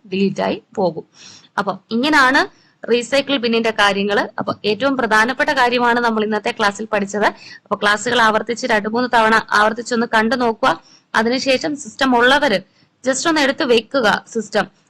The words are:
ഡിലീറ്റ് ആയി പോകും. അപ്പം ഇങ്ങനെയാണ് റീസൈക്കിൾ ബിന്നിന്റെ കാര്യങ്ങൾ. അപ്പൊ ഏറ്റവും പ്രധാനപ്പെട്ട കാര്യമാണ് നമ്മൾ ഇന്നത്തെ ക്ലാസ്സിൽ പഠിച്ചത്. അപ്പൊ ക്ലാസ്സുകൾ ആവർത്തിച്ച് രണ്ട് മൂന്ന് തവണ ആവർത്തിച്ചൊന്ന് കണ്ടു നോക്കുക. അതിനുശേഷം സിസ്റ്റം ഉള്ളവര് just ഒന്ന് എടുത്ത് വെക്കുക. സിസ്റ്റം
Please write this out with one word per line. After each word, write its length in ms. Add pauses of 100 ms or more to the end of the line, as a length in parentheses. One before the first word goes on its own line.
(120)
ഡിലീറ്റ് 300
ആയി 200 (120)
പോകും. 300 (540)
അപ്പം 200 (120)
ഇങ്ങനെയാണ് 760 (260)
റീസൈക്കിൾ 460
ബിന്നിന്റെ 340
കാര്യങ്ങൾ. 580 (100)
അപ്പൊ 160 (100)
ഏറ്റവും 320
പ്രധാനപ്പെട്ട 540
കാര്യമാണ് 500
നമ്മൾ 240
ഇന്നത്തെ 340
ക്ലാസ്സിൽ 340
പഠിച്ചത്. 340 (360)
അപ്പൊ 140
ക്ലാസ്സുകൾ 440
ആവർത്തിച്ച് 460
രണ്ട് 220
മൂന്ന് 260
തവണ 360
ആവർത്തിച്ചൊന്ന് 640
കണ്ടു 220
നോക്കുക. 460 (320)
അതിനുശേഷം 640
സിസ്റ്റം 400
ഉള്ളവര് 440 (480)
just 200
ഒന്ന് 120
എടുത്ത് 240
വെക്കുക. 640
സിസ്റ്റം 380 (240)